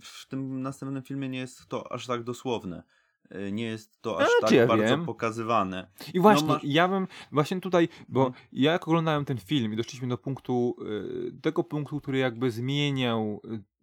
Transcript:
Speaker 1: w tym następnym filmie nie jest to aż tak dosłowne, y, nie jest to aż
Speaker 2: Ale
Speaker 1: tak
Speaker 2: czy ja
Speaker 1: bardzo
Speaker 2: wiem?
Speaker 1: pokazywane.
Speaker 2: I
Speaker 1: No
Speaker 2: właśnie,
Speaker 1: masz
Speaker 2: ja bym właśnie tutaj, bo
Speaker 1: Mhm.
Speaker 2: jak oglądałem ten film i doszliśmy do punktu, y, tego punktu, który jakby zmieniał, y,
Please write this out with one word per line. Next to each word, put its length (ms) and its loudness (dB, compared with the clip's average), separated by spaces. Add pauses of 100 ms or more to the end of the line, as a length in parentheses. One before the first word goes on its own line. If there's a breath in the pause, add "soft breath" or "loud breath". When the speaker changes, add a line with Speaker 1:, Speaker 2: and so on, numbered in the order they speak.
Speaker 1:
w 280 -20
tym 340 -6
następnym 400 -6
filmie 260 -6
nie 100 -4
jest 300 -10
to 240 -8
aż 140 -8
tak 160 -2
dosłowne, 600 -4 (520)
y, 180 -6
nie 120 -4
jest 380 -10
to 180 -2
aż 60 2
Speaker 2:
Ale 140 4
Speaker 1:
tak 80 4
Speaker 2:
czy 80 6
ja 100 8
Speaker 1:
bardzo 180 4
Speaker 2:
wiem? 220 2
Speaker 1:
pokazywane. 800 -2 (280 loud breath)
Speaker 2:
I 20 -2
Speaker 1:
No 60 2
Speaker 2:
właśnie, 260 8
Speaker 1:
masz 160 0
Speaker 2:
ja 240 4
bym 180 0 (260 loud breath)
właśnie 280 0
tutaj, 280 4 (200 loud breath)
bo 180 4
Speaker 1:
Mhm. 260 -6
Speaker 2:
jak 360 2
oglądałem 360 2
ten 140 -4
film 340 0
i 40 -6
doszliśmy 320 -4
do 100 -2
punktu, 580 -2 (120)
y, 440 -6 (100)
tego 220 0
punktu, 360 -6
który 180 -4
jakby 320 0
zmieniał, 920 0
y, 180 -10 (200)